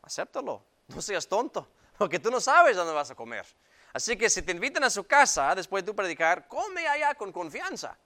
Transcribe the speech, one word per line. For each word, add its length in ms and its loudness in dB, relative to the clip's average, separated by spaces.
acéptalo, 600 -10
no 120 -14
seas 280 -4
tonto, 400 -4
porque 220 0
tú 100 -2
no 120 0
sabes 340 6
dónde 180 -2
vas 200 -2
a 20 -16
comer. 320 -10
Así 240 -2
que 120 2
si 140 0
te 80 -6
invitan 320 -2
a 80 4
su 140 -4
casa 500 4
después 300 -4
de 80 -6
tú 20 -8
predicar, 540 0
come 400 -4
allá 260 0
con 160 -10
confianza. 760 -8